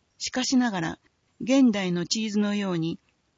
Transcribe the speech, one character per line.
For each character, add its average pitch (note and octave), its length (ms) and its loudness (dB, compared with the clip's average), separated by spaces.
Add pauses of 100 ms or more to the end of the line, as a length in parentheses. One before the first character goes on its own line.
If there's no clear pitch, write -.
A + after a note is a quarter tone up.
(180)
し - 120 -8
か B3+ 140 -4
し C4 120 0
な B3 140 2
が F#3 100 -4
ら、 E3 180 -6 (440)
現 B3+ 300 6
代 F#3+ 180 -2
の F3 160 -2
チ - 140 -4
ー A3 100 -2
ズ G3+ 80 0
の G#3 160 2
よ G3+ 180 -2
う F3 60 -2
に E3 220 -4 (380)